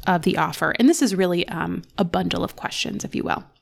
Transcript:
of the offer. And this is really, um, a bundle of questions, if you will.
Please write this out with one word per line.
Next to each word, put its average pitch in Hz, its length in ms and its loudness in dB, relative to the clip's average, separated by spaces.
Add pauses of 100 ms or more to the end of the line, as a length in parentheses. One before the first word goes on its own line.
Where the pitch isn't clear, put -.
of 180 140 4
the 185 160 0
offer. 156 420 -2
And 247 80 8
this 330 140 4
is 202 140 2
really, 180 320 2
um, 170 360 -4 (140)
a 202 60 2
bundle 180 400 -2
of - 120 -6
questions, - 480 -6
if 202 120 -8
you - 80 -2
will. - 200 -4 (180)